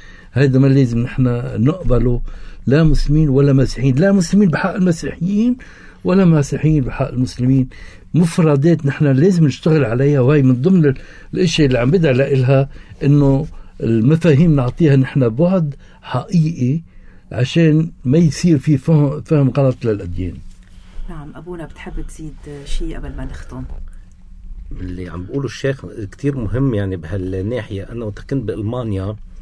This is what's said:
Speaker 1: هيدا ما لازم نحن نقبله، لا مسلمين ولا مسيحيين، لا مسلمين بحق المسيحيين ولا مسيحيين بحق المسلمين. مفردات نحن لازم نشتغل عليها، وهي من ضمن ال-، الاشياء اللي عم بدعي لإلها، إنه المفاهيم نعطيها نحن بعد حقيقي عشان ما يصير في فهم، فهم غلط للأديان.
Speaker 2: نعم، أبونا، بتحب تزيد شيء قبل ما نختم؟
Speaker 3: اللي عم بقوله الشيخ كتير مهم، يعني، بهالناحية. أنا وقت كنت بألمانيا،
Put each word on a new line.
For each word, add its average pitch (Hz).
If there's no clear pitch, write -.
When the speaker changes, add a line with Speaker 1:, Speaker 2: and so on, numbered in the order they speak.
Speaker 1:
هيدا 131
ما 139
لازم 135
نحن 120
نقبله، 123
لا 147
مسلمين 151
ولا 139
مسيحيين، 131
لا 190
مسلمين 196
بحق 170
المسيحيين 185
ولا 185
مسيحيين 151
بحق 113
المسلمين. 127
مفردات 160
نحن 139
لازم 156
نشتغل 156
عليها، 131
وهي 139
من 127
ضمن 175
ال-، 135
الاشياء 165
اللي 127
عم 120
بدعي 160
لإلها، 135
إنه 143
المفاهيم 143
نعطيها 139
نحن 131
بعد 156
حقيقي 156
عشان 160
ما 131
يصير 165
في 151
فهم، 147
فهم 143
غلط 131
للأديان. 92
Speaker 2:
نعم، 151
أبونا، 160
بتحب -
تزيد 151
شيء 160
قبل 139
ما 131
نختم؟ 131
Speaker 3:
اللي 90
عم 87
بقوله 131
الشيخ 135
كتير 139
مهم، 123
يعني، 98
بهالناحية. 95
أنا 117
وقت 107
كنت 135
بألمانيا، 107